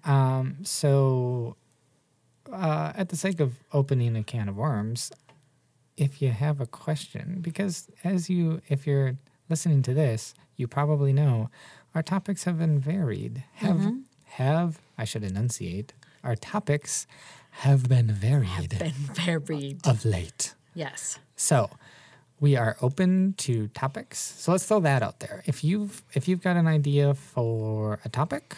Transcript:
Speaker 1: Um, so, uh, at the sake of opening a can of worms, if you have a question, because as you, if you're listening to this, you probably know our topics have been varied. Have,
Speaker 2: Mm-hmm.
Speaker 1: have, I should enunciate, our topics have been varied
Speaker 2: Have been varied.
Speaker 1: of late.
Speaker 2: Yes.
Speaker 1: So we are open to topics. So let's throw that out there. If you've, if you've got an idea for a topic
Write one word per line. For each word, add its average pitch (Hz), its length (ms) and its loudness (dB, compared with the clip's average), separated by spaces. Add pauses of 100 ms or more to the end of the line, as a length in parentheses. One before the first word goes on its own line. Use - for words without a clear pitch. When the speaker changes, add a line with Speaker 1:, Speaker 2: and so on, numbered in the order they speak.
Speaker 1:
Um, 131 580 2
so, 127 920 2 (960)
uh, 156 440 0
at 196 140 -2
the 175 60 -6
sake 180 240 -2
of 131 140 2 (180)
opening 127 460 2
a 107 60 -2
can 104 260 -4
of 98 80 -6
worms, 113 540 -2 (840)
if 139 260 0
you 135 80 2
have 139 300 0
a 123 60 -2
question, - 720 -6
because 175 480 -4 (160)
as 180 260 0
you, 170 380 0
if 139 180 -2
you're 139 300 2 (340)
listening 156 340 2
to 127 100 0
this, 131 400 0 (240)
you 123 100 -4
probably 143 460 2
know 127 360 2 (460)
our 165 80 -2
topics 196 400 -4
have 175 160 0
been 156 200 2
varied. 131 640 -4 (120)
Have, 202 220 2
Speaker 2:
Mm-hmm. 220 220 0 (260)
Speaker 1:
have, 156 560 0 (160)
I 113 80 -4
should 110 180 -6
enunciate, 98 720 -4 (300)
our 127 120 -2
topics - 720 -4 (440)
have 131 360 4
been 120 240 4
varied 104 640 0
Speaker 2:
Have 98 60 -4
been 160 120 -2 (220)
varied. 151 720 -4
Speaker 1:
of 117 160 2
late. 87 500 -2 (200)
Speaker 2:
Yes. - 460 -10 (180)
Speaker 1:
So 120 320 4 (720)
we 143 160 6
are 113 240 2
open 185 560 2
to 113 320 -2
topics. - 500 -8
So - 320 -4
let's 185 140 2
throw 214 160 4
that 139 220 4
out - 180 -6
there. - 240 -12
If - 180 -4
you've, 196 400 -2 (100)
if 139 140 -2
you've 180 140 0
got 175 160 2
an 165 100 4
idea 143 460 4
for 110 880 -2
a 110 60 -8
topic - 480 -6